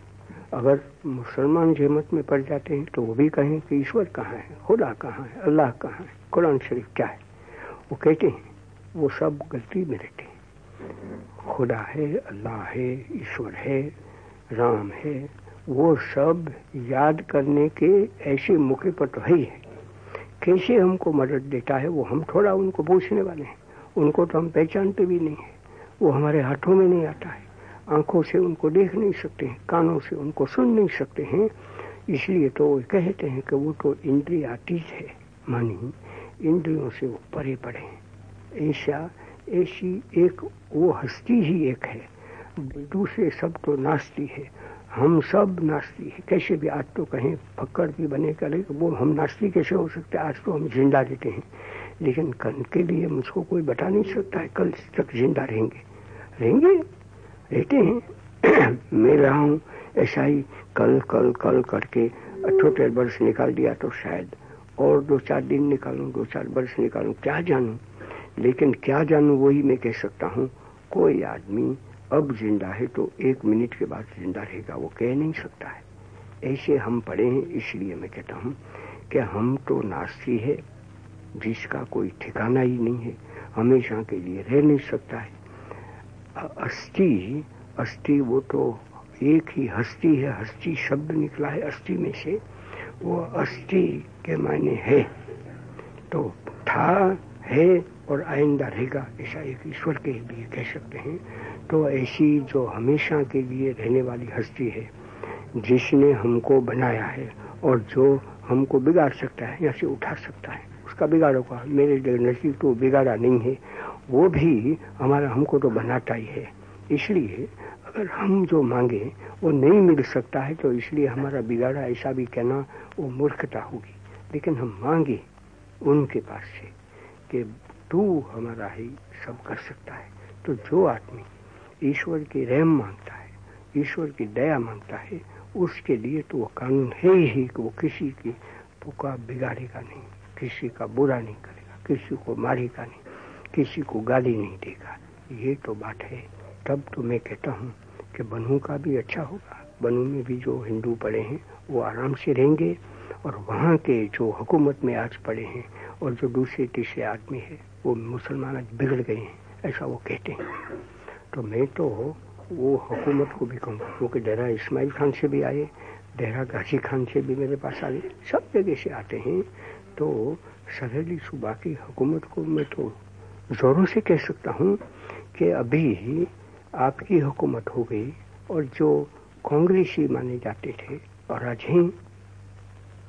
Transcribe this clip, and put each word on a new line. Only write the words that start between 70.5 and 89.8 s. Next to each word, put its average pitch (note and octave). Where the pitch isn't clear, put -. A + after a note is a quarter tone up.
कोई D#3+
आदमी A2
अब C#3
जिंदा G#2+
है G2+
तो -
एक C3
मिनट A2
के -
बाद G#2+
जिंदा F#2
रहेगा, F2
वो C2
कह A#2+
नहीं D#3
सकता -
है। -
ऐसे C#3
हम A#2+
पड़े G2+
हैं, B2+
इसलिए G2
मैं F2
कहता -
हूँ A#2+
कि -
हम G#2
तो C#3
नास्ती F#2
है B2+
जिसका A2+
कोई G2
ठिकाना B2
ही B2
नहीं A#2+
है, A#2
हमेशा A2+
के G2+
लिए F#2
रह C3
नहीं D3
सकता -
है। G#2+
अ-, -
अस्थि, C3
अस्थि C#3+
वो B2+
तो B2+
एक D#3
ही C3+
हस्ती A#2+